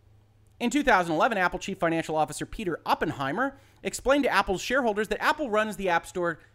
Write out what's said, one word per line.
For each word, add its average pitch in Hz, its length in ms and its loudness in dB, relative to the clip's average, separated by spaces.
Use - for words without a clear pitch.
In 240 100 0
two 262 140 2
thousand 180 300 4
eleven, 214 260 2
Apple 175 200 0
Chief 190 180 -8
Financial 165 380 0
Officer 151 300 -2
Peter 175 400 -6
Oppenheimer 185 720 -2
explained 262 440 0
to - 60 0
Apple's 190 300 2
shareholders 220 460 0
that - 140 -4
Apple 294 280 0
runs 214 260 0
the 190 140 -2
App 170 160 2
Store 170 340 -4